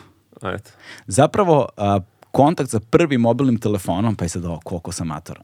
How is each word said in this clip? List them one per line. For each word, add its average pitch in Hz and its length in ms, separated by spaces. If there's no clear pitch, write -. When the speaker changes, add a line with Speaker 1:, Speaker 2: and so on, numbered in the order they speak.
Speaker 1:
Eto. 95 340
Speaker 2:
Zapravo, 151 720
a, 101 240
kontakt 143 400
sa 110 100
prvim 156 400
mobilnim 120 380
telefonom, 101 560
pa 92 100
i 85 40
sad 87 160
ovo, 82 160
koliko 87 320
sam 85 140
mator, 76 380